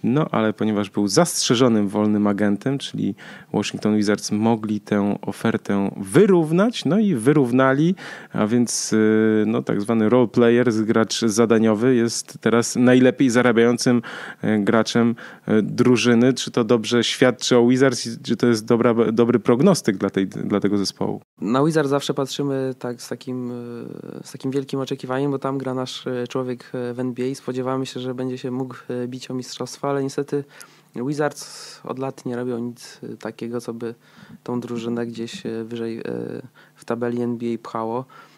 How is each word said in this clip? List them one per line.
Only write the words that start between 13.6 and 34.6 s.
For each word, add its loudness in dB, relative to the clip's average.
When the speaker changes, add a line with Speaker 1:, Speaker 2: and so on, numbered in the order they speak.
Speaker 1:
y, 2
graczem, 2
y, 4
drużyny. 4
Czy -6
to 0
dobrze 2
świadczy 2
o 6
Wizards 2
i -10
czy -2
to 2
jest 2
dobra, 2
dobry 4
prognostyk 4
dla 0
tej, 0
dla -2
tego 0
zespołu? -4
Speaker 2:
Na 0
Wizards 0
zawsze -2
patrzymy -4
tak -8
z -16
takim, -8
y, -10
z -18
takim -8
wielkim -4
oczekiwaniem, -4
bo -4
tam -4
gra -4
nasz, -8
y, -4
człowiek, -6
y, -8
w -8
N -4
B -6
A. -8
Spodziewamy -4
się, -10
że -6
będzie -6
się -8
mógł, -6
y, -6
bić -12
o -6
mistrzostwa, -6
ale 0
niestety -4
Wizards -6
od -8
lat -8
nie -4
robią -4
nic, -12
y, -12
takiego, -8
co -10
by -10
tą -4
drużynę -6